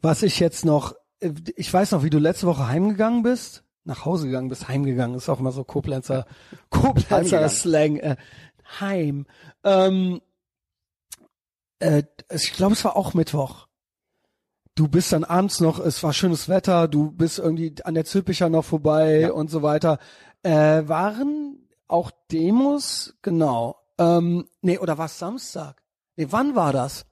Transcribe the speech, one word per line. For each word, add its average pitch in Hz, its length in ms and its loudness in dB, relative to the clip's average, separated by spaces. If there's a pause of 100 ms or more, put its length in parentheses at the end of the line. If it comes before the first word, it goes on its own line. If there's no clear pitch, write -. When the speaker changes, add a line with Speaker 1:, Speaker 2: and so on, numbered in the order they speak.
Speaker 1:
Was 160 220 0
ich 196 160 0
jetzt 170 240 0
noch, 151 320 2 (240)
äh, 170 140 -4 (240)
ich - 160 -8
weiß 190 180 2
noch, 160 120 0
wie 160 60 2
du 151 80 2
letzte 165 300 2
Woche 139 220 0
heimgegangen 214 540 0
bist. - 420 -4 (180)
Nach 139 220 -10
Hause 160 220 -2
gegangen 127 200 -4
bist, 123 220 -10
heimgegangen, 127 480 -2
ist 127 100 -10
auch 135 140 -2
immer 131 100 -2
so 131 140 -8
Koblenzer, 135 600 -6 (220)
<laughs> - 220 -20
Koblenzer - 480 2
Speaker 2:
Heimgegangen. 165 320 2
Speaker 1:
Slang, 151 480 2
äh, 147 180 -4 (640)
heim. 160 460 -4 (400)
Ähm, 190 560 2 (1600)
äh, 147 240 2 (280)
ich - 220 -6
glaub, 190 180 2
es - 140 0
war 202 100 0
auch - 180 -2
Mittwoch. 147 540 -2 (1080)
Du 156 120 2
bist 160 240 2
dann 160 120 2
abends 180 360 0
noch, 165 200 2
es 165 220 -2
war 156 120 0
schönes 170 340 0
Wetter, 180 400 2
du 147 240 0
bist 165 280 -2
irgendwie 160 440 -2
an 165 100 -6
der 160 120 0
Zülpicher 185 440 0
noch 160 160 2
vorbei 156 560 2
Speaker 2:
Ja. 170 100 2
Speaker 1:
und 156 180 -4
so 156 140 -4
weiter. 151 360 2 (440)
Äh, 151 440 4
waren 262 680 -2 (300)
auch 170 240 -2 (200)
Demos? 247 920 0
Genau. 143 560 0 (200)
Ähm, 170 500 2 (140)
nee, 180 160 2
oder 165 200 -4
war's 160 220 -8
Samstag? 170 600 -12 (340)
Nee, 160 140 -4
wann 254 260 0
war 165 160 2
das? 135 400 -4